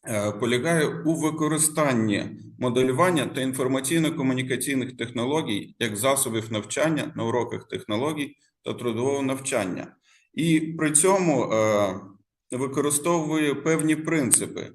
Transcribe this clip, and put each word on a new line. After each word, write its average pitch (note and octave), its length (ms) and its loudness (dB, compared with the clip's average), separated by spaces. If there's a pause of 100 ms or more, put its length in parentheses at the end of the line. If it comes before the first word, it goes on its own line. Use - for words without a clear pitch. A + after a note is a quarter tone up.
е, G#2 240 -2
полягає C3 720 0
у D#3+ 100 2
використанні D3+ 1200 0 (200)
моделювання C3 640 2
та C3 160 -6
інформаційно-комунікаційних C3 1600 -2
технологій B2 840 -4
як G#2+ 180 -2
засобів A2+ 540 0
навчання C#3 640 -2
на A2+ 80 -4
уроках A2+ 440 -2
технологій B2+ 680 -4 (280)
та A#2+ 100 -6
трудового A#2+ 480 -2
навчання. C3 760 -4 (380)
І D#3+ 260 2
при D#3+ 320 -2
цьому, E3+ 520 4
е, G#2 560 2 (520)
використовую D3 1120 0
певні D#3 320 2
принципи. D#3 800 0